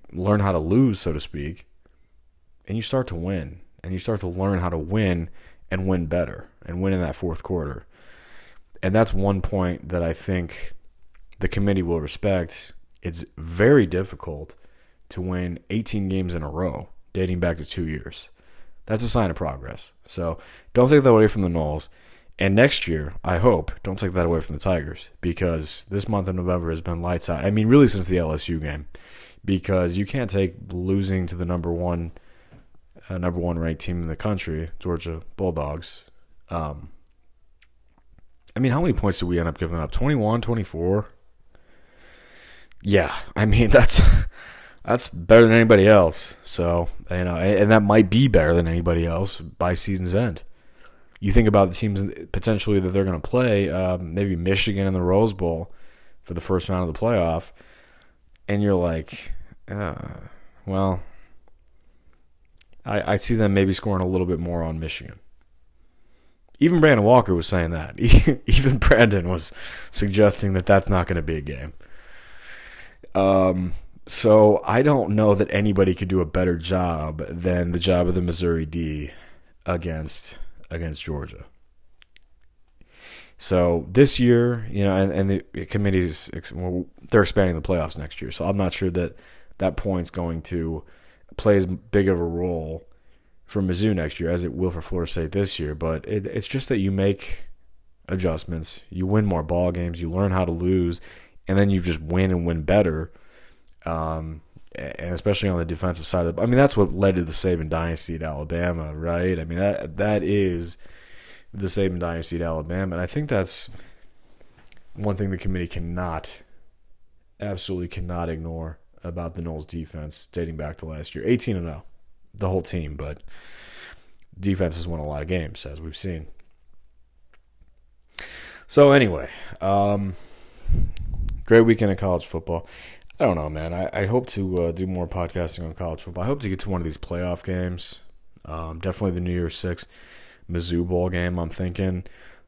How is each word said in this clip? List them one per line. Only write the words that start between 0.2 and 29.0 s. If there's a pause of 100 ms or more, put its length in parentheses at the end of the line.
how
to
lose,
so
to
speak, (1000)
and
you
start
to
win. (240)
And
you
start
to
learn
how
to
win (400)
and
win
better (180)
and
win
in
that
fourth
quarter. (960)
And
that's
one
point
that
I
think (640)
the
committee
will
respect. (300)
It's (140)
very
difficult (540)
to
win (100)
eighteen
games
in
a
row (240)
dating
back
to
two
years. (560)
That's
a
sign
of
progress. (140)
So (340)
don't
take
that
away
from
the
Noles. (500)
And
next
year, (100)
I
hope, (120)
don't
take
that
away
from
the
Tigers, (120)
because
this
month
of
November
has
been
lights
out.
I
mean,
really
since
the
L
S
U
game, (580)